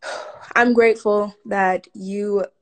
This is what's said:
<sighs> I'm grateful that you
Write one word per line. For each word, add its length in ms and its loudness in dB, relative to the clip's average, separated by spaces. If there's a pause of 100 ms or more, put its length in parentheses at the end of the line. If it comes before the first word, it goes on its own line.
<sighs> 540 -10
I'm 180 4
grateful 600 2 (120)
that 480 0
you 500 -4 (180)